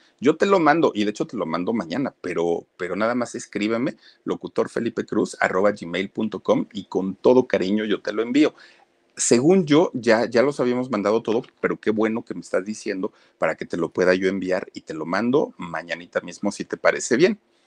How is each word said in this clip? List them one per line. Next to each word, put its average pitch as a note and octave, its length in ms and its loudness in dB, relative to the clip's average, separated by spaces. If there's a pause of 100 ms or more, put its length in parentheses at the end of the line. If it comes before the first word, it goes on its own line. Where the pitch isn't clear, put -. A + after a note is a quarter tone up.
(220)
Yo - 160 4
te - 80 2
lo G3 160 4
mando, D3+ 340 4
y G#2 80 2
de G2+ 60 0
hecho D3+ 180 -4
te - 80 -12
lo F2+ 100 -2
mando F2 280 -2
mañana, A2+ 480 -4
pero, E2+ 440 -2 (120)
pero F2+ 180 -6
nada A2+ 200 0
más A#2+ 200 -6
escríbeme, A#2 600 -4 (260)
locutor - 460 -4
felipe - 360 -4
cruz B2 360 -2
arroba G2 320 2
gmail F#2 360 -6
punto G#2 300 -6
com, - 320 0
y G2 140 -10
con F#2+ 300 -4
todo B2+ 320 4
cariño G2+ 360 0
yo G#2 180 -2
te G2+ 120 -6
lo G#2+ 80 -2
envío. B2+ 340 2 (640)
Según D#3+ 460 4
yo, D3 300 4
ya, A2+ 340 2
ya A#2+ 140 4
los C#3+ 160 -2
habíamos B2+ 320 -2
mandado G#2 320 0
todo, A#2 180 0 (180)
pero G#2+ 200 -2
qué - 100 -4
bueno A2 340 0
que - 120 -10
me F2 60 -10
estás F#2+ 220 -2
diciendo G#2 480 -6 (280)
para - 160 0
que - 100 -10
te - 100 -8
lo E2 140 -2
pueda F2+ 240 4
yo F#2+ 160 2
enviar F2+ 460 -2
y - 60 -14
te - 120 -14
lo D#2 140 -8
mando A#2+ 500 0
mañanita E2+ 640 -8
mismo, G2+ 300 -6
si - 140 -8
te - 120 -8
parece F#2 400 0
bien. F#3+ 220 2 (280)